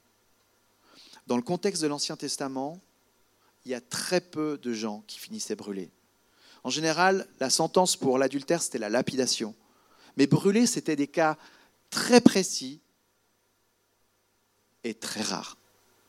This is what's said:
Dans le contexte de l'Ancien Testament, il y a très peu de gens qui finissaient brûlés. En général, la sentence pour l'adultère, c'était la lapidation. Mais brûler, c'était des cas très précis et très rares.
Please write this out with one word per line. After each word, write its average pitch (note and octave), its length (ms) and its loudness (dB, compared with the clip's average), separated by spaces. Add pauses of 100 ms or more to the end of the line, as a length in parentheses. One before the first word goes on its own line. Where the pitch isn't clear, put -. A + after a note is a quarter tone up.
(1300)
Dans B2 80 0
le A#2+ 80 0
contexte F3 380 -2
de D3+ 60 0
l'Ancien D3 300 -6
Testament, C#3 600 -8 (840)
il B2 60 -8
y B2 40 -6
a A#2 60 -10
très - 400 -2
peu D3+ 360 -6
de B2 140 -6
gens G#2+ 360 -6
qui - 120 -16
finissaient - 360 -10
brûlés. G2 360 -10 (720)
En B2+ 60 -6
général, D#3+ 580 2 (120)
la C3+ 100 0
sentence F3+ 480 2
pour C3 200 2
l'adultère, C#3 440 0
c'était - 160 -6
la G#2+ 120 -6
lapidation. B2 640 -2 (600)
Mais C3+ 100 4
brûler, G3 400 4
c'était D#3 300 -2
des C#3 120 0
cas D#3 300 0 (520)
très A#3+ 320 6
précis E3 580 2 (2000)
et A2 80 -6
très - 280 -8
rares. - 360 -8 (520)